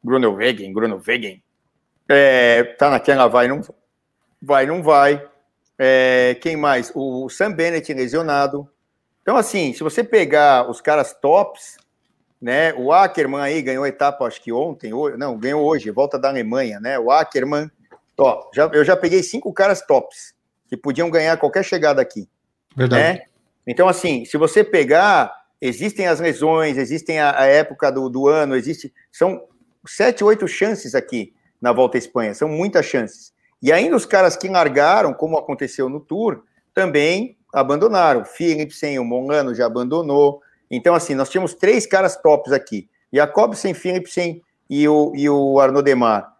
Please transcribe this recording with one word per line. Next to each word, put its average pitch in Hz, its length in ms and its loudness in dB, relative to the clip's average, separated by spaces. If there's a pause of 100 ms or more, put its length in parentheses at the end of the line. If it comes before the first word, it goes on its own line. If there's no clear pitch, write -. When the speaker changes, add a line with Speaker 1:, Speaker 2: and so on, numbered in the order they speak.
Speaker 1:
Groenewegen, 113 680 0
Groenewegen, 107 680 -6 (640)
é, 127 560 4
tá 143 260 0
naquela, 135 380 2
vai, 123 200 2
não 143 140 -4 (800)
vai, 135 240 2
não 165 180 -4
vai. 143 420 4 (540)
É, 127 640 2
quem 165 140 -4
mais? 139 380 -2
O, 135 320 -8
o 127 40 -12
Sam 208 220 -4
Bennett 165 420 -4
lesionado. 143 760 -4 (520)
Então, 220 160 -2
assim, 190 360 -2
se - 100 -10
você 156 200 -2
pegar 147 680 4
os 117 120 -10
caras 151 320 0
tops, - 640 0 (640)
né, 143 320 0
o 127 180 -2
Ackermann 160 500 2
aí 147 200 -4
ganhou 131 260 -4
etapa, 143 400 -2
acho - 140 -10
que 120 100 -10
ontem, 127 420 -6
ho-, 135 240 -6
não, 127 200 -8
ganhou 139 260 -4
hoje, 143 260 -2
volta 135 300 -2
da 135 100 -2
Alemanha, 120 500 -4
né, 127 200 -6
o 117 100 -2
Ackermann, 147 640 0 (460)
ó, 127 360 2
já, 147 200 2
eu 147 100 4
já 175 140 4
peguei 180 260 0
cinco - 300 -8
caras 196 280 0
tops, - 520 -2 (340)
que - 100 -8
podiam 147 320 -4
ganhar 160 280 0
qualquer 160 260 0
chegada 151 380 0
aqui, - 260 -6 (480)
Speaker 2:
Verdade. 127 260 2
Speaker 1:
né? 175 200 0 (440)
Então, 175 220 2
assim, 170 380 -2
se - 120 -6
você 160 240 2
pegar, 165 720 2 (280)
existem 160 440 -6
as 160 140 0
lesões, 156 580 -2
existem 151 440 -6
a, 143 180 0
a 135 60 4
época 143 440 2
do, 131 200 -4
do 131 180 0
ano, 147 300 2
existe, 135 360 -8 (160)
são - 360 -2 (420)
sete, - 340 0
oito 208 280 2
chances 196 440 -4
aqui 123 400 -6 (280)
na 123 100 0
Volta 123 260 2
à - 20 2
Espanha, 113 340 -6
são 151 160 -4
muitas 170 360 -2
chances. - 460 -8 (300)
E 131 100 2
ainda 254 240 2
os 233 100 0
caras 185 300 2
que 190 140 -10
largaram, 175 640 2
como 160 240 -4
aconteceu 139 500 -6
no 143 140 -10
Tour, 185 400 -6 (320)
também 180 640 -2 (160)
abandonaram. 147 720 2
Philipsen, 151 760 -4
o 123 60 -4
Molano 131 500 -2
já 120 120 0
abandonou. 143 720 0 (280)
Então, 123 240 2
assim, 160 220 0
nós 135 140 -4
tínhamos 180 240 -4
três 214 320 2
caras 190 320 0
tops 147 340 2
aqui. 135 380 -4 (240)
Jacobsen, 180 600 0
Philipsen 180 680 -6 (280)
e 147 200 0
o, 151 260 2
e 143 140 -2
o 139 320 2
Arnaud 135 240 4
Démare. 120 400 2 (140)